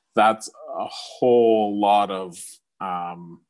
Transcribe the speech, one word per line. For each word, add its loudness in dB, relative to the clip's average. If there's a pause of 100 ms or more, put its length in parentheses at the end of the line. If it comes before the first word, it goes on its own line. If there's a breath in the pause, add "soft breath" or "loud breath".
(160)
that's 2
a -12
whole 2
lot 2
of, -8 (420)
um, -10